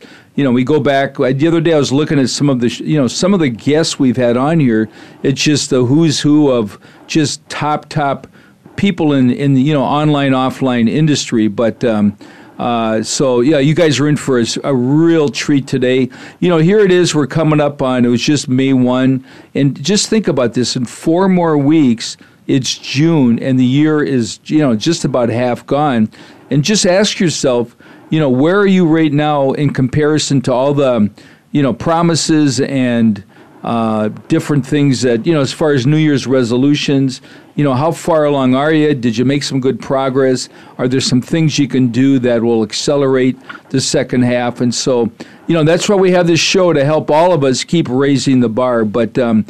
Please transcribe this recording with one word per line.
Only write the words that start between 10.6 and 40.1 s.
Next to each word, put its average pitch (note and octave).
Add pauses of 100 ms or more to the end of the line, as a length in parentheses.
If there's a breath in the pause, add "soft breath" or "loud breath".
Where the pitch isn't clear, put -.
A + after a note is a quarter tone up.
industry. B2+
But, A2
um, G#2 (400 loud breath)
uh, A2+
so, B2+
yeah, D3
you C#3+
guys D#3
are D3
in D3
for C3
a, -
s-, A2
a C#3+
real D3
treat C#3
today. B2+ (300 loud breath)
You F3
know, F3
here F3
it G3
is. F3+
We're D3+
coming D#3
up C#3+
on, B2+
it A#2+
was A#2+
just D3
May C3+
one. B2+ (300 loud breath)
And C#3
just G3+
think A3
about C3
this. B2
In B2+
four F3
more E3+
weeks, C#3 (300 loud breath)
it's C#3
June, C3+
and C3
the B2+
year D3
is, A#2+
you D3+
know, C#3
just D#3+
about B2+
half A#2+
gone. C#3 (400 loud breath)
And C#3
just G#3
ask G3
yourself, B2+ (340 loud breath)
you D#3+
know, D3+
where C#3+
are G3+
you F#3
right D#3
now D3
in C#3+
comparison D3
to C#3
all C3
the, B2 (400 loud breath)
you D3
know, B2+
promises D#3+
and, A#2 (380 loud breath)
uh, A2 (220)
different D#3
things C#3
that, A#2+
you E3+
know, D3+
as B2+
far D3+
as C3+
New D3+
Year's D3
resolutions, C3 (340 loud breath)
you D3
know, C#3
how D#3
far D#3
along C3+
are D3
you? D3+
Did A2+
you B2
make C#3+
some C3+
good B2
progress? C3 (300 loud breath)